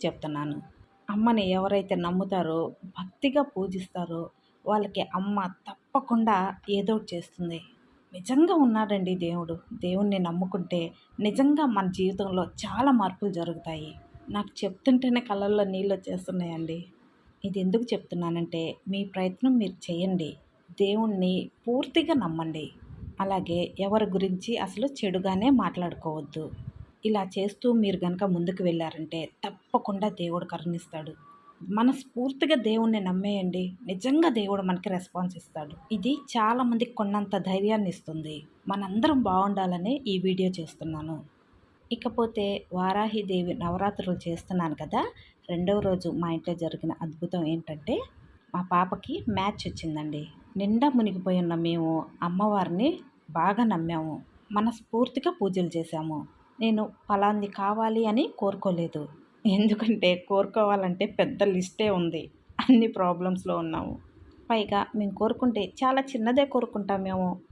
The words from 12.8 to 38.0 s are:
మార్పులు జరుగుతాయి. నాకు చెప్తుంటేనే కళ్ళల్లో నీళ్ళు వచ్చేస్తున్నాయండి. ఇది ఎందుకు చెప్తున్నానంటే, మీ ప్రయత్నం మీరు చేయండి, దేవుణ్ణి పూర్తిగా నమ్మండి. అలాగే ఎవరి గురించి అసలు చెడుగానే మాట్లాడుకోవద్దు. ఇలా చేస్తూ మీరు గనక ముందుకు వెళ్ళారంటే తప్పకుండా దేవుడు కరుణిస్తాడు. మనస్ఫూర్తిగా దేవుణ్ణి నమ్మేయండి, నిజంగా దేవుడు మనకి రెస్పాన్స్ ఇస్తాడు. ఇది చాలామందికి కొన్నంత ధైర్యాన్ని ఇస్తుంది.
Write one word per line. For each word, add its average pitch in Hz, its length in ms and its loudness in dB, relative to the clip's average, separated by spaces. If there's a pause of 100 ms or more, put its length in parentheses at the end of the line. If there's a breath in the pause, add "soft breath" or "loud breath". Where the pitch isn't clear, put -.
మార్పులు 190 360 -2
జరుగుతాయి. 160 540 -6 (420)
నాకు 202 220 -4
చెప్తుంటేనే 240 760 2
కళ్ళల్లో 202 380 2
నీళ్ళు 190 260 0
వచ్చేస్తున్నాయండి. 175 840 -4 (640 soft breath)
ఇది 190 160 -4
ఎందుకు 208 340 2
చెప్తున్నానంటే, 170 680 -2 (260)
మీ 196 120 -4 (120)
ప్రయత్నం 185 480 2
మీరు 185 220 -4
చేయండి, 175 480 0 (520)
దేవుణ్ణి 196 500 2 (260)
పూర్తిగా 294 560 0 (100)
నమ్మండి. 160 420 -4 (500)
అలాగే 185 380 -2 (280)
ఎవరి 214 280 2
గురించి 185 380 0 (140)
అసలు 202 220 -2 (120)
చెడుగానే 190 580 0
మాట్లాడుకోవద్దు. 165 880 -2 (640)
ఇలా 208 140 2 (100)
చేస్తూ 202 340 -4 (140)
మీరు 196 220 2
గనక 180 220 0 (100)
ముందుకు 180 300 0
వెళ్ళారంటే 165 540 -2 (260)
తప్పకుండా 202 640 -2 (100)
దేవుడు 170 320 -4
కరుణిస్తాడు. 165 640 -6 (640)
మనస్ఫూర్తిగా 269 800 2 (100)
దేవుణ్ణి 220 400 2
నమ్మేయండి, 185 580 -2 (240)
నిజంగా 269 400 2 (100)
దేవుడు 202 300 0
మనకి 185 260 -2
రెస్పాన్స్ 180 420 -6
ఇస్తాడు. 156 380 -12 (220)
ఇది 214 160 -2 (220)
చాలామందికి 233 640 2
కొన్నంత 202 480 -2
ధైర్యాన్ని 196 460 2
ఇస్తుంది. 156 420 -10 (320)